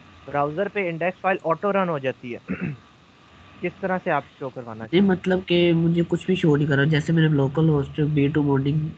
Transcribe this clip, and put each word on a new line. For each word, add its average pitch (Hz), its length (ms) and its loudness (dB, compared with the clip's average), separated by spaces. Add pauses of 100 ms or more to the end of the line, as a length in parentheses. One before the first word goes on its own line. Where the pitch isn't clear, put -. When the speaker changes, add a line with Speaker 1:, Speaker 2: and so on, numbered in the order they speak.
(260)
Speaker 1:
ब्राउज़र 147 420 -4
पे 196 200 -4
index 170 300 -4
file 185 280 -2
auto 165 240 -2
run 190 180 0
हो 156 100 -4
जाती 127 340 -6
है। 101 80 -12 (100)
<clears throat> - 1080 -14
किस 175 200 -8
तरह 185 180 -2
से 180 120 -4
आप 147 140 0 (140)
शो 139 100 -10
करवाना 117 260 -14
Speaker 2:
नहीं, 113 120 -12
Speaker 1:
चाहते 156 100 0
हैं? 202 80 6
Speaker 2:
मतलब 185 400 2
कि 175 280 4
मुझे 170 300 2
कुछ 170 240 -4
भी 185 100 2
शो 156 200 4
नहीं 147 120 0
कर 143 80 2
रहा। 139 100 4
जैसे 156 260 0
मैंने 160 160 4
local 147 400 2
host 143 320 0
बी 147 280 2
टू 151 140 0
morning, 143 560 0